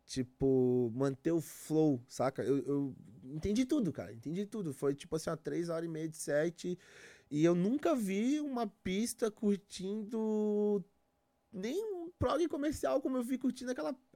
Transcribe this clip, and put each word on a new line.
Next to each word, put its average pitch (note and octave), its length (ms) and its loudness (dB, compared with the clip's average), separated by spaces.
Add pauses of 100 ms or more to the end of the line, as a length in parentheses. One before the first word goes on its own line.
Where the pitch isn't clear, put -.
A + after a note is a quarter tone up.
Tipo, B2+ 880 2
manter C3+ 380 0
o E3+ 80 4
flow, D3+ 720 2
saca? B2+ 340 -2
Eu, C3 220 4
eu C#3+ 300 -2 (280)
entendi F#3+ 420 0
tudo, B3+ 280 2
cara, G2 200 -8
entendi D#3 320 -6
tudo. G3+ 280 -6
Foi, C#3 200 0
tipo - 220 -8
assim, D#3+ 140 -4
uma E3 80 -4
três E3 320 -4
horas E3 160 -4
e E3+ 40 -6
meia D#3+ 200 -6
de D#3+ 80 -14
set E3 600 0 (540)
e D3 120 2
eu E3+ 120 8
nunca B3+ 400 2
vi A3+ 440 0
uma C4 280 -4
pista G#3 640 -2
curtindo G#3 1500 0 (680)
nem B3 320 -4
um F4+ 360 -8
prog D4 280 2
comercial C#4+ 540 0
como C4 160 0
eu B3+ 60 0
vi B3 160 -4
curtindo B3+ 320 -2
aquela, D4 240 -4 (200)